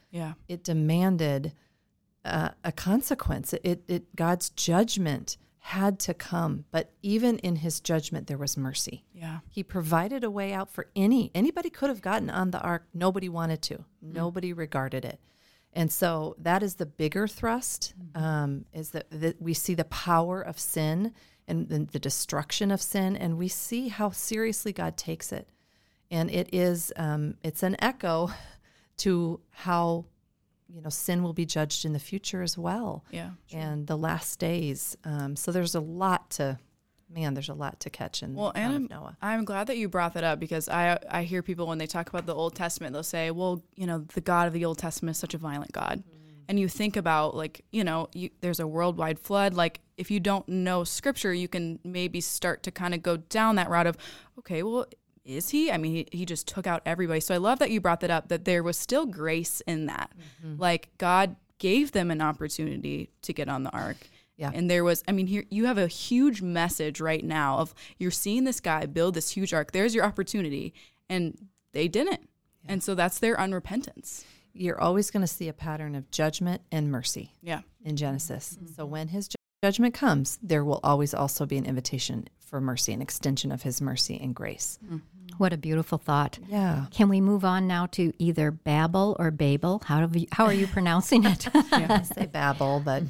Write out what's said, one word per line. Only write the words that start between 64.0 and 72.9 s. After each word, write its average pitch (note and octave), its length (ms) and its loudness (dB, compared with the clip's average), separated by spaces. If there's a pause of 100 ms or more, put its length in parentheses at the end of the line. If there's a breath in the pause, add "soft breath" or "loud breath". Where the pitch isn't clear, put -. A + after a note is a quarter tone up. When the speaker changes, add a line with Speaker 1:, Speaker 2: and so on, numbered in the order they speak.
Speaker 2:
Yeah. C#3+ 160 -6
Speaker 1:
And F3 160 2
there F3 140 6
was, E3+ 240 4
I G3 40 2
mean, F#3+ 140 2
here G3+ 240 0
you A3 160 2
have B3+ 120 2
a F3 100 4
huge B3 540 4
message E3+ 580 0
right D#3+ 240 0
now D3 340 2
of - 160 -2 (240 loud breath)
you're F3+ 140 0
seeing A#3 320 0
this C4 160 0
guy D#3+ 260 0
build E3 280 2
this D#3+ 160 -2
huge F#3+ 220 -2
ark. D#3 200 0
There's A3 240 2
your F#3+ 80 4
opportunity. F#3 680 -2 (380 soft breath)
And F3 260 -2 (360)
they D#3+ 160 0
didn't. C#4 320 0 (440)
Speaker 2:
Yeah. G3 100 -6
Speaker 1:
And F#3 80 -2
so G3 120 -2